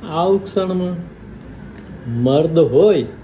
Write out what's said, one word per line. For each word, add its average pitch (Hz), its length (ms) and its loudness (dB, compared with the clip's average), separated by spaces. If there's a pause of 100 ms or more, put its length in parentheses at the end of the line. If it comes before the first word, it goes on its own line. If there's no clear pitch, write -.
(100)
આવ 180 280 2
ક્ષણમાં, 185 580 -4 (1080)
મર્દ 139 520 2
હોય 151 480 4 (180)